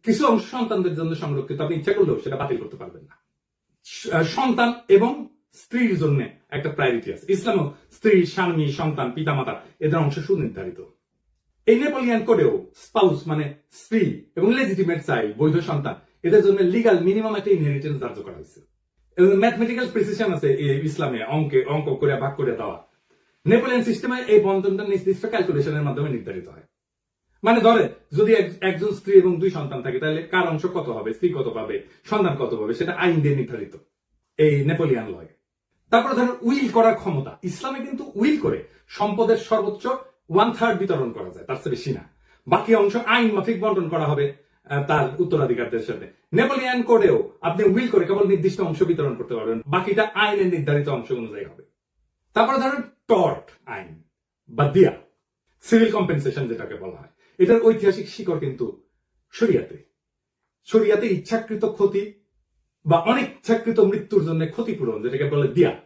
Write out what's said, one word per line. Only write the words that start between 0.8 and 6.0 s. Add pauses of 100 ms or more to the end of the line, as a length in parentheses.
জন্য
সংরক্ষিত,
আপনি
ইচ্ছা
করলেও
সেটা
বাতিল
করতে
পারবেন
না। (680)
স-,
আহ,
সন্তান (160)
এবং (240)
স্ত্রীর
জন্য (260)